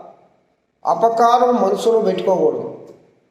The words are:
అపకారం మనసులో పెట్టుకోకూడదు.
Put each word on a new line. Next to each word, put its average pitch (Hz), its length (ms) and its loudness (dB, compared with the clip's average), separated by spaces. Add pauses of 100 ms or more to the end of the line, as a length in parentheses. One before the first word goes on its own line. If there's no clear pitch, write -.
(840)
అపకారం 233 760 2
మనసులో 208 400 0
పెట్టుకోకూడదు. 180 880 -2 (420)